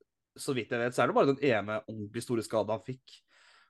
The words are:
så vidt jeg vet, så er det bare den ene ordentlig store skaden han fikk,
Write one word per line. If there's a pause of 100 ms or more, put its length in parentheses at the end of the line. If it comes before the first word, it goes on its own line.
(380)
så
vidt
jeg
vet,
så
er
det
bare
den
ene (100)
ordentlig
store
skaden
han
fikk, (540)